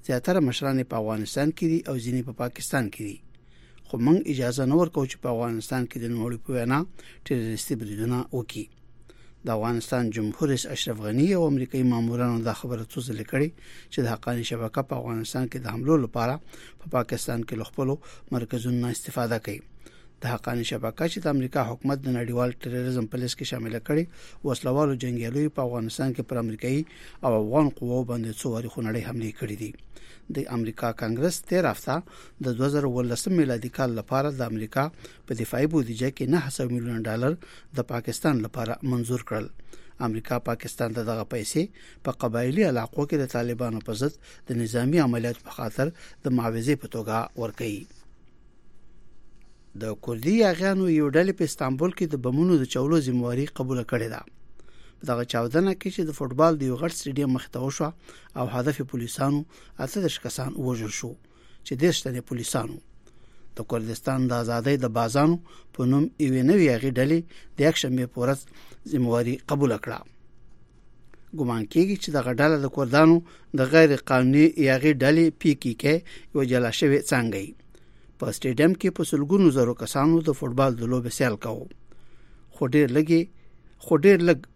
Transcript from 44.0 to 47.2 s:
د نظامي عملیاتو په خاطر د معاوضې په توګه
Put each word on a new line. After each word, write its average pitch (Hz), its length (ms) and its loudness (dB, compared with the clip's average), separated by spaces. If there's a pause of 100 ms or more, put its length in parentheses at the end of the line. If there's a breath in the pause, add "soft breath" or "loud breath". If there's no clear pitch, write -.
د 120 140 -2
نظامي 123 440 2
عملیاتو 120 420 -2
په - 100 -14
خاطر 127 380 -2
د - 420 -4
معاوضې 117 380 0
په 127 120 -12
توګه 110 300 -4 (240)